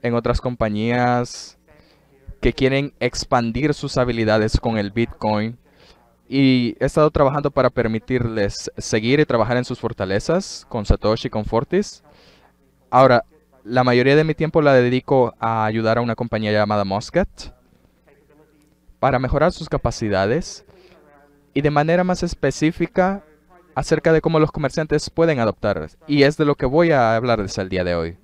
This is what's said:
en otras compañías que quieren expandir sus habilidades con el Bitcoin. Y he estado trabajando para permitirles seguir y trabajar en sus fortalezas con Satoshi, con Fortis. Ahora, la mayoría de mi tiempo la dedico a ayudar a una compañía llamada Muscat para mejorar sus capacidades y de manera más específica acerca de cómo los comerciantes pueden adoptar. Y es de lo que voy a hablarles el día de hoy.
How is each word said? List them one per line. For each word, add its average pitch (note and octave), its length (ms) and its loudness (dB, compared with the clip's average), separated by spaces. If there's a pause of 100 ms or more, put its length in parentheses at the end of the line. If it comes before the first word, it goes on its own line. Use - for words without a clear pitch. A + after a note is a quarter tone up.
en A#2+ 140 -2
otras A#2+ 260 -2
compañías A#2+ 1160 -2 (800)
que A#2+ 140 0
quieren C3+ 460 0
expandir B2 720 -2
sus - 240 -6
habilidades A2 600 0
con A2+ 200 -2
el G2+ 140 -4
Bitcoin. A2 680 -4 (680)
Y B2+ 540 2
he B2 60 0
estado D3+ 240 2
trabajando C#3+ 400 2
para B2+ 180 2
permitirles A2+ 1080 -2
seguir A#2+ 420 0
y D3+ 60 4
trabajar A#2+ 320 0
en B2 80 -4
sus B2 120 -8
fortalezas A2 920 -4
con G#2+ 160 -6
Satoshi, G#2+ 420 0
con G#2+ 160 -6
Fortis. C#3 580 -2 (880)
Ahora, B2 380 6 (360)
la B2+ 220 0
mayoría B2+ 320 4
de D#3 80 4
mi D#3 100 -2
tiempo D#3 280 0
la C#3+ 100 6
dedico B2+ 680 2
a A2+ 280 -2
ayudar A2 320 0
a - 20 0
una A#2 140 -2
compañía A2 360 -4
llamada G#2 340 2
Muscat G#2 440 -2 (1700)
para B2+ 180 0
mejorar C#3+ 340 0
sus - 160 -14
capacidades A2+ 960 -2 (880)
y C#3+ 80 -2
de D3 100 2
manera D#3 320 2
más F3+ 200 -2
específica F3 1000 -2 (520)
acerca D#3+ 400 2
de D#3 80 2
cómo D#3+ 180 2
los D#3 100 2
comerciantes D3+ 600 -4
pueden E3 300 0
adoptar. G2 500 -2 (160)
Y C#3+ 160 2
es D3 160 4
de D#3 80 2
lo C#3+ 80 2
que - 100 -6
voy D#3+ 280 2
a A#2 240 2
hablarles A2+ 420 -2
el F#2+ 100 -4
día F#2 160 -2
de F2 120 -2
hoy. E2 280 -6